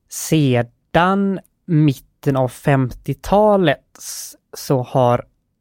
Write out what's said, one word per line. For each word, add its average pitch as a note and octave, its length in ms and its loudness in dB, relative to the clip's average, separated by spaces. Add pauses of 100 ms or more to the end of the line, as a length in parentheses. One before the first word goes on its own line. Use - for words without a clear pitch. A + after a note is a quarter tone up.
sedan E3 1300 0 (260)
mitten D3+ 680 0
av C3 120 0
femtiotalet D3+ 1500 -2
s-, - 380 -16 (180)
så C3+ 280 -4
har B2 440 0 (360)